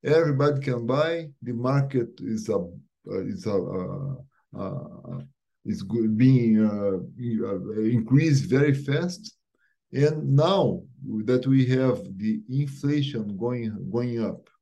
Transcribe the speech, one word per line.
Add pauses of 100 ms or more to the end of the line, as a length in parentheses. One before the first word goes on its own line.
everybody
can
buy. (140)
The
market (100)
is
a,
uh,
is
a,
uh, (400)
uh, (440)
is
go-,
being,
uh, (180)
in-,
uh,
increased
very
fast. (540)
And
now (420)
that
we
have (180)
the
inflation
going,
going
up (140)